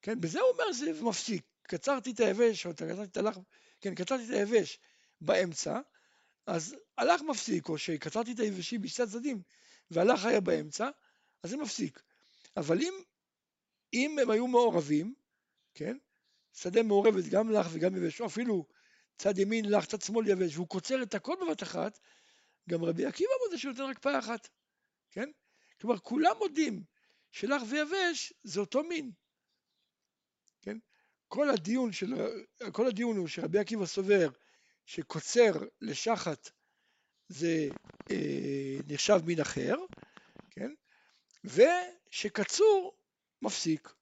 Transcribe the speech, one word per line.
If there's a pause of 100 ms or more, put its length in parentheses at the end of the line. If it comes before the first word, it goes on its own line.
כן?
בזה
הוא
אומר,
זה
מפסיק. (280)
קצרתי
את
היבש,
או
קצרתי
את
הלך, (420)
כן,
קצרתי
את
היבש (420)
באמצע, (680)
אז (220)
הלך
מפסיק,
או
שקצרתי
את
היבשים
בשתי
הצדדים, (480)
והלך
היה
באמצע, (540)
אז
זה
מפסיק. (540)
אבל
אם, (1000)
אם
הם
היו
מעורבים, (600)
כן? (560)
שדה
מעורבת
גם
לך
וגם
יבש,
או
אפילו (520)
צד
ימין
לך,
צד
שמאל
יבש,
והוא
קוצר
את
הכל
בבת
אחת, (680)
גם
רבי
עקיבא (120)
מודה
שהוא
נותן
רק
פאה
אחת, (640)
כן? (500)
כלומר,
כולם
מודים (500)
שלך
ויבש (100)
זה
אותו
מין, (1500)
כן? (540)
כל
הדיון
של, (580)
כל
הדיון
הוא
שרבי
עקיבא
סובר (580)
שקוצר (280)
לשחת (760)
זה, (420)
אה, (120)
נחשב
מין
אחר, (760)
כן? (720)
ושקצור (460)
מפסיק.